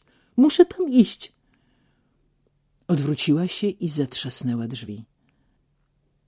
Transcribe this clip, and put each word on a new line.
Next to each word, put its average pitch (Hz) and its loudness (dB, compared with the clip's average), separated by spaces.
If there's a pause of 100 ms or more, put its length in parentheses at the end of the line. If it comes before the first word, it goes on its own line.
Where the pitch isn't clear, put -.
(380)
muszę 302 6
tam 349 -6
iść”. - 2 (1500)
Odwróciła 151 0
się - -4
i 185 -4
zatrzasnęła 127 -4
drzwi. 110 -12 (1200)